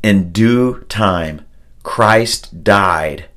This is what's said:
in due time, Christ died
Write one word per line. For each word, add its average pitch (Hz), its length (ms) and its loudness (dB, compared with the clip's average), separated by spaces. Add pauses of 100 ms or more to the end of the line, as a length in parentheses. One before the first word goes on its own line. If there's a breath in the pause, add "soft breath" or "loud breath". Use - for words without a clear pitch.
in 98 280 0
due 120 580 0
time, 87 520 -2 (400)
Christ 110 800 0
died 87 600 0 (120)